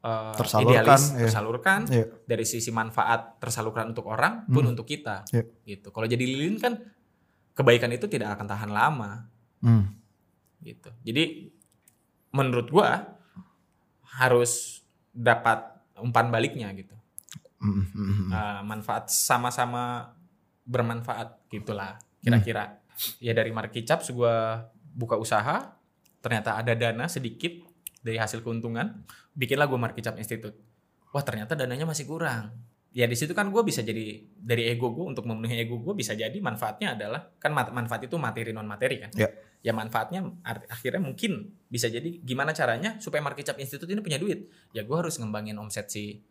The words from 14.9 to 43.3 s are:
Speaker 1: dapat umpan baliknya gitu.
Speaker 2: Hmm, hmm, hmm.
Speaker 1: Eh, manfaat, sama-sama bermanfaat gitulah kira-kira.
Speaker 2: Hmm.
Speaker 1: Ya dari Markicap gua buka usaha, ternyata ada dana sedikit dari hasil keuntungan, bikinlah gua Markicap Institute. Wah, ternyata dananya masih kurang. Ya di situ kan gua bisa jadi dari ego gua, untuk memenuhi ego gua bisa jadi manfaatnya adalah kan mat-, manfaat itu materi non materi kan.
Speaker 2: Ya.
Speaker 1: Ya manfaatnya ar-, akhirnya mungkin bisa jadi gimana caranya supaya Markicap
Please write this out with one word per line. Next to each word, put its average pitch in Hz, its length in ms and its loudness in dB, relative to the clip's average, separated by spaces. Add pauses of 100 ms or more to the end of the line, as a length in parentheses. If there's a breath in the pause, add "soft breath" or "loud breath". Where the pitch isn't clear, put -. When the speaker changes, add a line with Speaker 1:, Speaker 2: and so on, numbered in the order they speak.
Speaker 1:
dapat 117 520 4 (340)
umpan 117 320 2
baliknya 117 440 0
gitu. 95 220 -14 (640)
Speaker 2:
Hmm, 101 260 2
hmm, 92 80 -6
hmm. 98 360 0
Speaker 1:
Eh, 101 340 -2
manfaat, 107 460 -6
sama-sama 123 1040 0 (500)
bermanfaat 117 840 -4
gitulah 98 460 -8 (240)
kira-kira. 110 500 4
Speaker 2:
Hmm. - 100 -18 (420 loud breath)
Speaker 1:
Ya 117 120 -2
dari 113 180 2
Markicap 113 520 -2 (100)
gua 117 540 2 (220)
buka 117 280 -2
usaha, 117 580 0 (460)
ternyata 113 340 0
ada 113 180 0
dana 117 340 0
sedikit 147 440 -6 (480)
dari 113 180 -6
hasil 113 240 -4
keuntungan, 117 600 -6 (300 loud breath)
bikinlah 139 340 2
gua 131 140 0
Markicap 113 360 -4
Institute. 110 420 -8 (520)
Wah, 143 120 -2
ternyata 113 320 -4
dananya 131 300 -4
masih 151 200 -4
kurang. 135 460 -4 (400)
Ya 123 140 2
di 117 100 2
situ 151 180 -2
kan 202 160 0
gua 208 140 2
bisa 180 180 0
jadi 110 480 -6
dari 117 400 0
ego 120 220 0
gua, 160 180 -6
untuk 120 160 -8
memenuhi 113 340 -4
ego 117 200 -4
gua 139 140 -6
bisa 127 200 -4
jadi 110 240 -4
manfaatnya 127 560 -4
adalah 113 440 -8
kan - 140 -2
mat-, 139 200 0
manfaat 117 340 -4
itu 123 100 -8
materi 117 380 -4
non 110 120 -8
materi 107 340 -2
kan. 107 140 -14
Speaker 2:
Ya. 110 180 2 (300 loud breath)
Speaker 1:
Ya 117 100 -2
manfaatnya 113 560 -2 (140)
ar-, 113 260 -8
akhirnya 123 340 -6
mungkin 175 300 -2 (340)
bisa 120 220 -2
jadi 147 320 -4
gimana 135 320 -2
caranya 151 480 -2
supaya - 220 -4
Markicap 143 360 -6